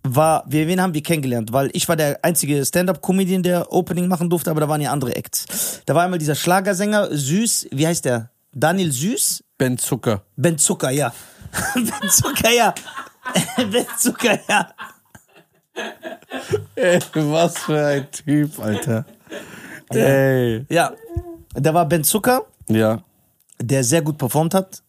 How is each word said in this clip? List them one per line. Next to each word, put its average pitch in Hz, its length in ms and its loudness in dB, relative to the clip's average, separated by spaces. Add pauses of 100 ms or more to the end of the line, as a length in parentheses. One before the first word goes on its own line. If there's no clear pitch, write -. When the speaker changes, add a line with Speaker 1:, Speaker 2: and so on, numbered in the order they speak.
Speaker 1:
war, 151 440 2
wir, 151 220 0
wen 185 120 2
haben 185 120 0
wir 151 100 -4
kennengelernt? 123 480 -2
Weil 135 220 0
ich - 160 -2
war 165 80 2
der 147 260 0
einzige 147 420 0
Stand-Up-Comedian, 185 800 0
der 175 300 0
Opening 180 340 0
machen 175 220 0
durfte, 175 200 0
aber 151 120 0
da 147 80 0
waren 151 100 0
ja 135 140 -2
andere 135 240 -2
Acts. - 680 -8
Da 139 80 0
war 170 120 4
einmal 180 140 -2
dieser 151 160 0
Schlagersänger, 202 760 2
Süß, 151 600 0
wie 139 140 0
heißt 165 200 0
der? 117 240 -2 (240)
Daniel 160 400 2
Süß? 190 500 -2 (140)
Speaker 2:
Ben 127 200 0
Zucker. 110 460 -2 (140)
Speaker 1:
Ben 160 200 2
Zucker, 151 320 0
ja. 135 240 -2 (400)
<laughs> - 220 -4
Ben 214 340 -2
Zucker, - 420 2
ja. 233 220 4 (500)
<laughs> - 340 -2
Ben 233 280 0 (140)
Zucker, - 400 0 (100)
ja. - 200 0 (2000)
Speaker 2:
Ey, 180 240 4 (140)
was 156 460 2
für 151 260 0
ein 139 260 -2
Typ, 147 480 0
Alter. 110 460 -2 (880)
Speaker 1:
Ja. 220 80 2
Speaker 2:
Ey. 135 680 2
Speaker 1:
Ja. 156 240 2 (600)
Da 147 200 2
war 170 140 4
Ben 156 160 2
Zucker, 247 380 2 (260)
Speaker 2:
Ja. 110 360 2 (580)
Speaker 1:
der 135 220 0
sehr 156 180 2
gut 151 160 -2
performt 156 360 0
hat 190 360 -2